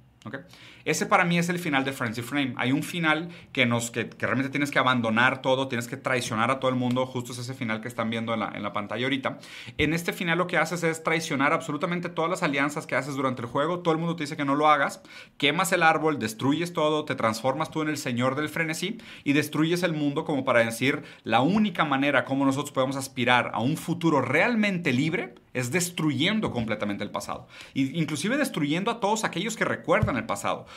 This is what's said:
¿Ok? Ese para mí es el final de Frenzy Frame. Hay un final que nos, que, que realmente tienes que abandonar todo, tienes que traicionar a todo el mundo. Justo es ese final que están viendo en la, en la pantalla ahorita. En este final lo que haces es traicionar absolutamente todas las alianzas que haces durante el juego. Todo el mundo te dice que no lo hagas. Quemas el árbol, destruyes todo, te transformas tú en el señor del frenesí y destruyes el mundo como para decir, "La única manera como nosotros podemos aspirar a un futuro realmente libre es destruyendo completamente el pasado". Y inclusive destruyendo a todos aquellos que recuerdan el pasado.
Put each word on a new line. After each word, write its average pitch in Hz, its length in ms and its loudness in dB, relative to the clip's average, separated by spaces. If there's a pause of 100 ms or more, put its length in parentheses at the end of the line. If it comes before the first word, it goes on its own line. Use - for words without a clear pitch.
(260)
¿Ok? 123 100 -10 (480)
Ese 165 220 0
para 190 180 4
mí 170 140 4
es 170 100 2
el 175 100 -2
final 143 240 0
de 131 100 -2
Frenzy 120 280 -4
Frame. 131 380 -2
Hay 123 140 2
un 151 100 2
final 165 480 -2 (220)
que 131 120 2
nos, 117 260 0
que, 110 200 -4
que - 160 -4
realmente 131 240 0
tienes 143 200 -2
que - 80 0
abandonar 123 640 2
todo, 135 260 2
tienes 123 220 -4
que 139 80 -8
traicionar 120 540 0
a 135 100 -2
todo 131 100 2
el 127 60 0
mundo. 123 300 0
Justo 127 260 -8
es 120 60 -10
ese 123 160 -10
final 110 260 -4
que 117 80 -10
están 113 220 -4
viendo 113 240 -2
en 107 60 -2
la, 101 140 -4
en - 80 -8
la 104 120 -6
pantalla 107 320 -4
ahorita. 135 320 -2 (400)
En 151 160 2
este 170 180 -2
final 170 240 0
lo 180 100 2
que 180 120 0
haces 165 240 0
es 160 200 -2
traicionar 160 520 0
absolutamente 170 560 -4
todas 165 200 -2
las 180 120 -2
alianzas 147 440 -2
que 135 100 -2
haces 135 200 -2
durante 131 240 -2
el 131 80 -8
juego. 160 320 0
Todo 175 120 2
el 160 60 2
mundo 170 160 -2
te 160 100 -6
dice 147 120 -6
que 147 80 -4
no 139 100 0
lo 151 140 4
hagas. 147 340 2 (360)
Quemas 170 340 2
el 175 100 4
árbol, 156 360 4
destruyes 139 560 -2
todo, 151 320 2
te 139 80 -2
transformas 131 560 0
tú 160 100 -4
en 151 80 -2
el 147 80 -2
señor 127 380 0
del 147 160 -4
frenesí 165 480 -4 (260)
y 143 80 2
destruyes 160 500 2
el 175 120 0
mundo 143 320 0
como 135 180 0
para 120 160 6
decir, 120 420 2 (220)
"La 113 160 4
única 180 460 4
manera 135 400 2
como 139 180 0
nosotros 135 280 0
podemos 135 240 0
aspirar 123 580 2
a 107 60 -2
un 151 180 0
futuro 165 420 2
realmente 175 720 2
libre 160 420 0 (180)
es 123 200 -4
destruyendo 170 800 0
completamente 104 520 -4
el - 60 -8
pasado". - 380 -8 (260)
Y 135 240 0
inclusive 156 380 -2
destruyendo 180 540 0
a 226 100 -6
todos 208 240 0
aquellos 190 320 -4
que 185 80 -2
recuerdan 165 520 2
el 110 80 -2
pasado. 98 420 -2 (100)